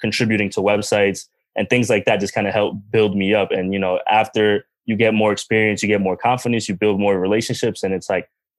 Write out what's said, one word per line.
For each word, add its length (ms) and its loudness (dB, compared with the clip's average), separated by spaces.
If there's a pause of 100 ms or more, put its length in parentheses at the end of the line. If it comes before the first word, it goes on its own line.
contributing 500 0
to 100 -4
websites 640 0 (280)
and 160 -4
things 180 2
like 180 0
that 120 2
just 160 -4
kinda 160 -2
helped 400 -2
build 260 2
me 180 2
up. 180 0
And, 200 -2
you 60 -2
know, 220 -2 (100)
after 560 2 (200)
you 100 -2
get 180 2
more 160 2
experience, 520 0
you 60 -2
get 120 2
more 160 -2
confidence, 520 -2
you 60 -4
build 240 0
more 220 2
relationships. 640 -2
And 100 -2
it's 160 -4
like, 180 -4 (300)